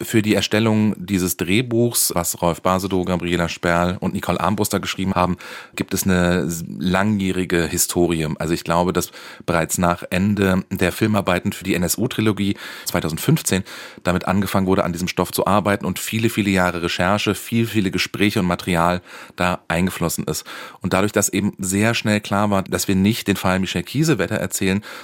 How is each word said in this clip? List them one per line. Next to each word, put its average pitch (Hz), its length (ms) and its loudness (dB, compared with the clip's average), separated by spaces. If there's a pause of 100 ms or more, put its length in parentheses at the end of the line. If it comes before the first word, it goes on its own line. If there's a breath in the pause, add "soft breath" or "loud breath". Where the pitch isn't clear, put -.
für - 180 2
die 104 140 4
Erstellung 107 640 2
dieses 90 380 0
Drehbuchs, 117 760 0
was - 300 -2
Rolf 85 180 2
Basedow, 92 440 2
Gabriela 87 440 0
Sperl 87 520 0
und 92 120 -2
Nicole 90 280 -2
Armbruster 98 400 0
geschrieben 92 340 -4
haben, 90 220 2 (400 loud breath)
gibt - 180 -4
es 92 80 0
eine 90 460 2 (460)
langjährige 92 760 0
Historie. 85 580 0 (140)
Also 82 120 -2
ich 80 120 -2
glaube, 87 280 2
dass 87 200 -2 (340 loud breath)
bereits 82 320 0
nach 87 320 2
Ende 95 640 2
der 90 180 0
Filmarbeiten 98 640 0
für - 100 -10
die 92 140 -2
N-S-U-Trilogie 101 800 0 (300 loud breath)
zweitausendfünfzehn 90 760 0 (400 loud breath)
damit 90 240 0
angefangen 95 400 0
wurde, 92 160 4
an 87 100 -2
diesem 85 140 -4
Stoff - 240 -2
zu - 160 -2
arbeiten 101 380 2
und 85 160 -4
viele, 110 300 0
viele 101 200 0
Jahre 90 320 2
Recherche, 92 540 0
viel, 117 320 -2
viele 101 240 0
Gespräche 98 480 0
und 92 60 2
Material 87 560 0 (340 loud breath)
da 90 320 0
eingeflossen 85 560 -2
ist. 76 200 -6 (360 loud breath)
Und 90 140 -2
dadurch, 98 180 2
dass 101 160 2
eben 95 300 0
sehr 101 360 0
schnell 104 260 0
klar 104 300 0
war, 95 140 2
dass - 240 -4
wir 98 80 2
nicht 101 320 2
den 98 80 4
Fall 95 240 0
Michelle 90 240 -4
Kiesewetter 127 500 0
erzählen, 95 480 0 (220 loud breath)